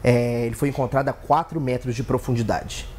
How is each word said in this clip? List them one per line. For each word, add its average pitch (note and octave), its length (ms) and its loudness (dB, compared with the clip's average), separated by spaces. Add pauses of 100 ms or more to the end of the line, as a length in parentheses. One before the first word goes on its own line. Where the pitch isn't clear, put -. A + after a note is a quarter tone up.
É, A#2+ 420 4
ele A2+ 100 -2
foi C#3+ 120 0
encontrado C3+ 400 0
a C3 60 -2
quatro D#3 480 0
metros B2 340 -2
de A2+ 80 -4
profundidade. A#2 840 -2 (120)